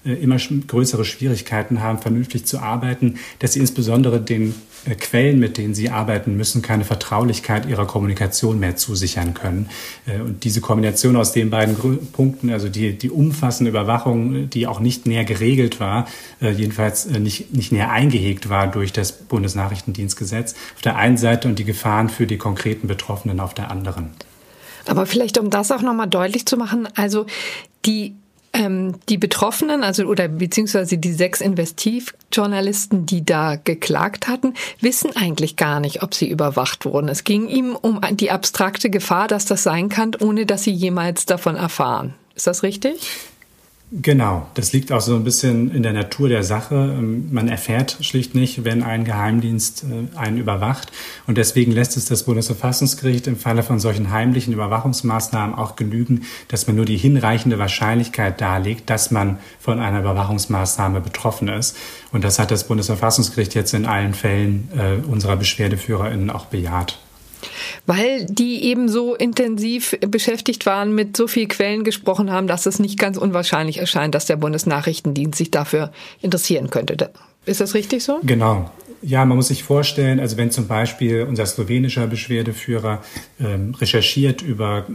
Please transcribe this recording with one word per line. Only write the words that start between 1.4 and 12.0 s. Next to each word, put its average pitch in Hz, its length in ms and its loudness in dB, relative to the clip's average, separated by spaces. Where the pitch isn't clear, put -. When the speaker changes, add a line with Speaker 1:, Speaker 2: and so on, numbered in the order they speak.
Speaker 1:
haben, 110 160 0
vernünftig 120 480 -2
zu - 140 -4
arbeiten, 120 560 0
dass 123 140 2
sie 139 60 2
insbesondere 120 600 4
den, 110 340 0
äh, 120 100 -2
Quellen, 131 460 4
mit 113 180 2
denen 107 160 -2
sie 107 160 -2
arbeiten 107 460 0
müssen, 110 260 0
keine 107 220 0
Vertraulichkeit 110 840 0
ihrer 104 200 0
Kommunikation 101 720 0
mehr 87 160 0
zusichern 90 580 -2
können. 98 340 -2
Äh, 107 140 -4
und 113 240 -6
diese 110 160 0
Kombination 110 560 4
aus 110 160 2
den 110 180 2
beiden 107 260 2
Grü-, 131 200 2
Punkten, 131 540 0